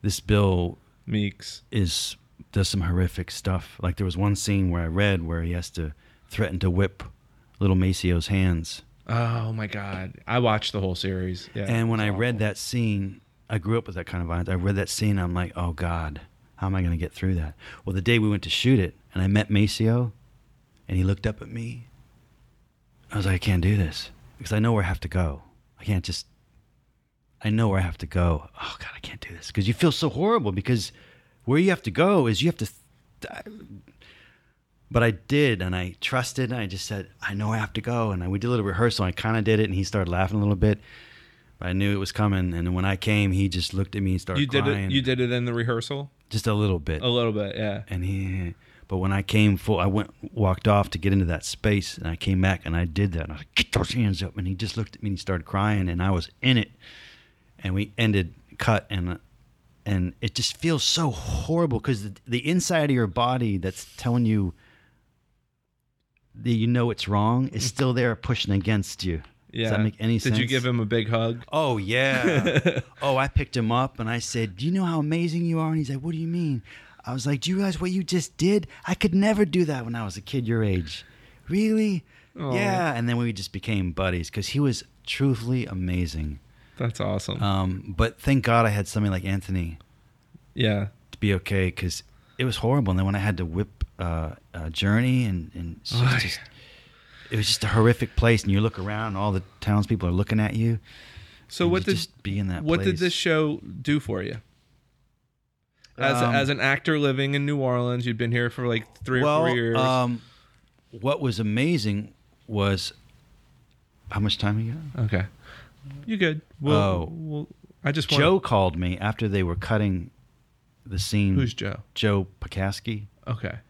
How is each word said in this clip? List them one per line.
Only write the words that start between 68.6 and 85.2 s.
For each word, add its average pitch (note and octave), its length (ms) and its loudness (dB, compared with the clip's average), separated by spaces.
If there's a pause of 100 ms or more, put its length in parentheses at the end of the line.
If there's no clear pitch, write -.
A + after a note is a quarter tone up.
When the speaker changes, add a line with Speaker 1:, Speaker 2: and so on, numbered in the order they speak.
Speaker 1:
you. E2 180 -2 (300)
Speaker 2:
Yeah. A2+ 120 -2
Speaker 1:
Does A2 80 0
that G#2+ 100 2
make G#2+ 160 2
any A2+ 200 2
Speaker 2:
Did - 80 -2 (120)
you B2+ 40 2
Speaker 1:
sense? A#2+ 80 -2
Speaker 2:
give C3 140 0
him B2 160 2
a A2 60 0
big A2 220 0
hug? A#2 340 -2 (100)
Speaker 1:
Oh, C#3+ 240 0
yeah. C3 1040 2 (100)
Speaker 2:
<laughs> - 120 -12
Speaker 1:
Oh, C#3 140 2
I C3+ 120 2
picked - 280 -2
him A2+ 160 0
up B2+ 260 0
and A2 120 -4
I A#2+ 80 -2
said, A2+ 380 -4
"Do A#2 100 -4
you E3 40 0
know F#3+ 140 0
how E3 160 0
amazing E3 440 0
you E3 140 0
are?" D#3+ 120 0
And D#3+ 80 0
he's D3 120 -2
like, C3+ 100 -4
"What D#3+ 120 -6
do D#3+ 60 -4
you E3 100 -4
mean?" E3 340 -2 (420)
I A#2+ 100 -8
was B2+ 120 -4
like, C#3+ 140 0
"Do E3 100 -4
you F#3 60 0
realize F#3+ 240 -2
what F#3 100 -2
you F#3 140 -2
just - 320 -2
did? F#3+ 300 2 (200)
I F3 80 0
could F3 200 0
never G#3 320 4
do F3 180 2
that C#3 220 -4
when A#2 80 -6
I A#2 100 -4
was F#2 120 -6
a G#2 40 -10
kid A#2+ 260 -4
your A2+ 160 2
age." F#2 420 0 (440)
"Really?" G#3+ 560 2 (340)
Speaker 2:
Aw. C#3 160 -2
Speaker 1:
"Yeah." F#3 400 0
And A#2 140 0
then A#2+ 80 2
we A#2+ 160 0
just G2 200 -8
became F#2+ 400 -2
buddies F2+ 380 -2
'cause - 180 -6
he C#3 120 -2
was C#3 240 0 (220)
truthfully B2 600 0